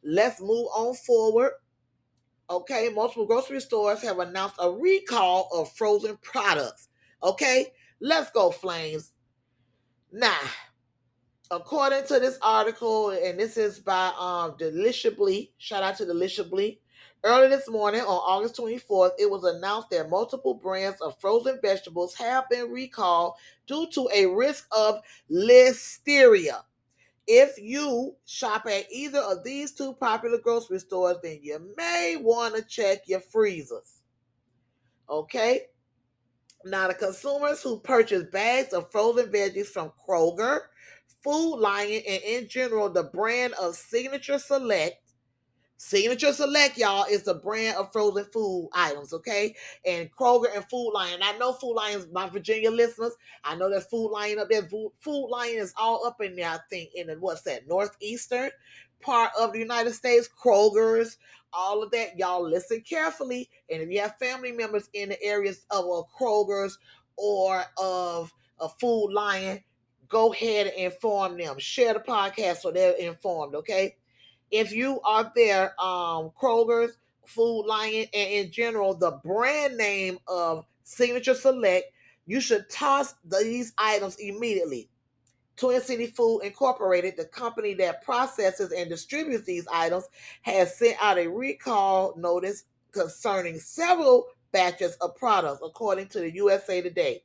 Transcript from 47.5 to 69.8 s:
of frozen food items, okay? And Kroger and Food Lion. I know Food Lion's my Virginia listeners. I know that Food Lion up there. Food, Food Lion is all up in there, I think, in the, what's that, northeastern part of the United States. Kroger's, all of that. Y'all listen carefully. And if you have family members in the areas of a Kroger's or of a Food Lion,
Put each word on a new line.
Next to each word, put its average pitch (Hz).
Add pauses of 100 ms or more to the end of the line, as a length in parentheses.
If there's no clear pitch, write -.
of 196
frozen 208
food 190
items, 147
okay? 208 (320)
And 170
Kroger 240
and 202
Food 240
Lion. 180
I 202
know 247
Food 247
Lion's 208
my 185
Virginia 214
listeners. 233 (280)
I 151
know 185
that 196
Food 220
Lion 208
up 208
there. 214
Food, 208
Food 285
Lion 233
is 196
all 226
up 240
in 185
there, 170
I 165 (120)
think, 170
in 170
the, 156
what's 165
that, 127
northeastern 214 (500)
part 240
of 226
the 220
United 226
States. 240 (120)
Kroger's, 226 (340)
all 196
of 208
that. 220
Y'all 180
listen 185
carefully. 311 (180)
And 160
if 165
you 202
have 208
family 254
members 214
in 202
the 202
areas 202
of 196
a 175 (140)
Kroger's 202 (380)
or 190 (120)
of 180 (280)
a 160
Food 226
Lion, 196 (440)